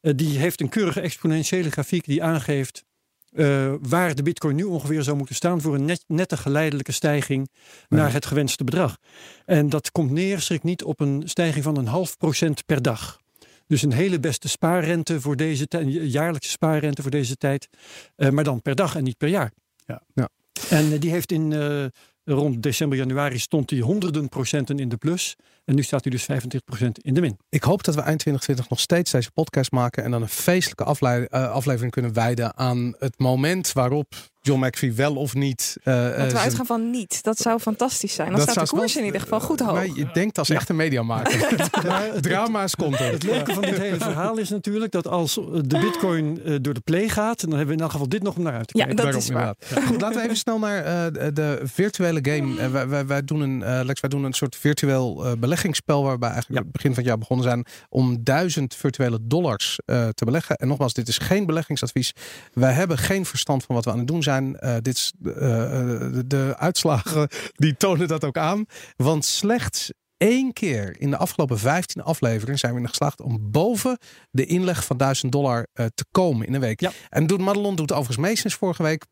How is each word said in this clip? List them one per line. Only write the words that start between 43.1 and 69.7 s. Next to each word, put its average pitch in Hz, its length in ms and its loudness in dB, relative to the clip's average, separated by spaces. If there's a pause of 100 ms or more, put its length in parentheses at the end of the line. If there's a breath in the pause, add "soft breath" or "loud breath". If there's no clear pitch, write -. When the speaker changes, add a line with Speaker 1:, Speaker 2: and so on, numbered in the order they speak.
Speaker 1:
Het 160 120 -2
leuke 208 300 0
van 196 100 0
dit 190 140 0
hele 190 200 -2
verhaal 190 400 -2
is 208 120 -2
natuurlijk 208 420 -2
dat 175 160 -2
als, 170 300 0
eh, 208 140 -4
de 156 280 2
Bitcoin, 175 640 0
eh, 156 180 0
door 143 120 -2
de 127 60 -4
play 185 300 0
gaat, 220 320 0
dan 165 80 -4
hebben 151 180 0
we 151 60 0
in 160 60 0
elk 160 120 -2
geval 143 180 -2
dit 190 140 0
nog 196 120 -2
om 175 80 -2
naar 151 100 -2
uit 117 140 -4
te - 100 0
Speaker 4:
Ja, 196 80 4
Speaker 1:
kijken. 135 180 2
Speaker 4:
dat 139 100 2
Speaker 2:
Daarom, 120 160 -2
Speaker 4:
is - 60 -
waar. 95 240 -2
Speaker 2:
inderdaad. - 320 0
Goed, 208 100 0
laten 220 160 -2
we 226 60 -2
even 226 140 -2
snel 226 220 -2
naar, 202 240 -2
eh, 170 300 -2
de, 147 200 -2
de 147 300 0
virtuele 170 580 0
game. 139 400 0
Eh, 131 100 0
wij, 131 160 0
wij, 139 200 0
wij 139 160 0
doen 151 180 -2
een, 135 220 -2
eh, 127 200 0
Lex, 135 180 -2
wij 139 80 0
doen 139 140 0
een 131 100 -2
soort - 220 -2
virtueel, 131 720 2
eh, 123 140 0
beleggingsspel 143 640 2
waarbij 120 260 0
eigenlijk 120 300 -2
Speaker 1:
Ja. - 60 -4
Speaker 2:
het - 100 -12
begin - 180 0
van 120 60 0
het 123 100 0
jaar 113 100 2
begonnen 123 260 0
zijn 120 200 0 (240 loud breath)
om 123 340 2
duizend 143 520 0
virtuele 123 460 0
dollars, 127 640 0
eh, 120 220 2
te 113 180 -2
beleggen. 147 300 0
En 127 120 -2
nogmaals, 139 260 0
dit 113 140 -4
is 120 100 -2
geen 196 280 2
beleggingsadvies. 151 680 -2 (400 loud breath)
Wij 131 180 4
hebben 165 260 2
geen 190 280 0
verstand - 380 -2
van 127 120 -2
wat 113 100 0
we 120 60 0
aan 107 60 0
het 120 100 -2
doen 160 160 -2
zijn. 143 120 2
Eh, 135 460 -2
dit 123 140 -2
is, - 180 -4 (100)
eh, - 80 -4 (320)
eh, 123 360 -2 (140)
de, 127 140 -2
de 135 300 0
uitslagen 151 720 0 (160 loud breath)
<laughs> - 120 -14
die 147 220 4
tonen 180 300 2
dat 156 180 -2
ook 139 120 -2
aan. 185 280 0 (300 loud breath)
Want 147 300 2
slechts - 640 -2 (260)